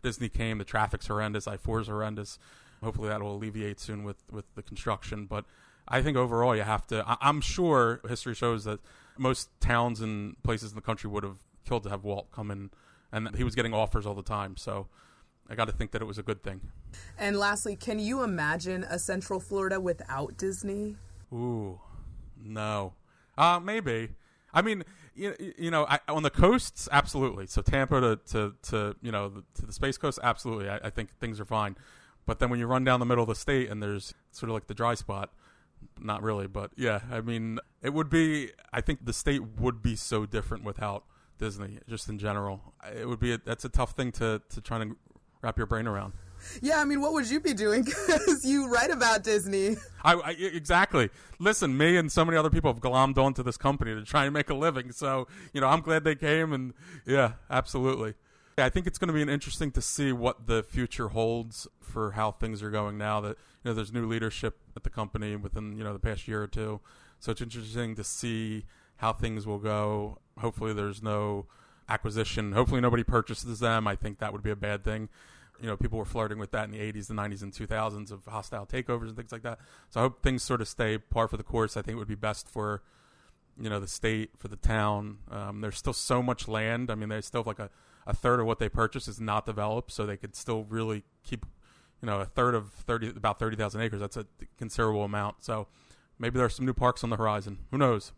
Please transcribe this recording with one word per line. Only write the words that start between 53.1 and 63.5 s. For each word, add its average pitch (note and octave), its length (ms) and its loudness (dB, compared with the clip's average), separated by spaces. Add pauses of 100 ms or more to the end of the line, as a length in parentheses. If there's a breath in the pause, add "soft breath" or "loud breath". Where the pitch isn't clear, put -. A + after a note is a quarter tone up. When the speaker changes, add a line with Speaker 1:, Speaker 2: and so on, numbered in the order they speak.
Speaker 1:
onto C3+ 240 4
this B2 160 -2
company C#3 380 2
to G#2+ 80 -6
try C#3 220 2
and C#3+ 80 0
make D3 160 0
a D#3 40 2
living. C3+ 380 2
So, C3+ 360 -2 (240 loud breath)
you C#3+ 100 0
know, C3+ 60 6
I'm D#3+ 140 8
glad D#3+ 220 4
they D#3 120 4
came, D#3 380 2
and C3 200 -2 (320 loud breath)
yeah, B2 280 6 (160)
absolutely. B2+ 640 0 (440 soft breath)
Yeah, C3 80 6
I B2+ 40 6
think F3+ 160 0
it's F3 140 -4
gonna E3+ 140 2
be D3+ 100 4
an D3 60 2
interesting C#3+ 420 -2
to - 100 0
see C#3 300 0
what A#2+ 340 0
the A2+ 160 2
future A#2+ 480 -2
holds A2+ 580 -2 (140)
for A2 300 -4
how G#2+ 200 0
things A2 300 -4
are G#2 80 -6
going G#2 300 -2
now G#2+ 220 0
that, G#2 160 -6 (260 soft breath)